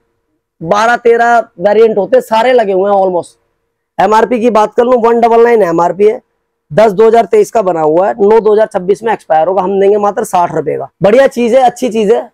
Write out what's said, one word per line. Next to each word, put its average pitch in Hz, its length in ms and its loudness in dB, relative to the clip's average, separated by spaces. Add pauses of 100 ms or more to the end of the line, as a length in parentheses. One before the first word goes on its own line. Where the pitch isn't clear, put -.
(600)
बारह 208 380 -2
तेरह 233 400 2 (220)
variant 208 380 2
होते 196 180 -2
हैं, 254 60 2
सारे 226 300 -2
लगे 220 200 0
हुए 190 180 -2
हैं 202 80 0
almost। 185 380 -4 (640)
एमआरपी 220 420 0
की 233 120 0
बात 214 220 0
कर 240 100 0
लूँ, 247 180 0
वन 233 180 0
डबल 233 240 4
नाइन 233 200 2
एमआरपी 175 420 -2
है, 233 140 -2 (500)
दस 202 220 2
दो 208 140 2
हज़ार 226 200 2
तेईस 208 240 0
का 226 120 -2
बना 175 200 -2
हुआ 165 260 0
है, 240 120 -4
नौ 214 200 2
दो 214 120 0
हज़ार 214 160 2
छब्बीस 185 340 -4
में 226 100 -4
एक्सपायर 160 360 -2
होगा, 185 140 -2
हम 196 180 -4
देंगे 196 180 2
मात्र 208 260 -2
साठ 175 300 -2
रुपए 147 220 -4
का। 135 120 -10 (140)
बढ़िया 240 260 4
चीज 240 260 -2
है, 262 80 2
अच्छी 247 260 -2
चीज 214 240 -2
है। - 220 -4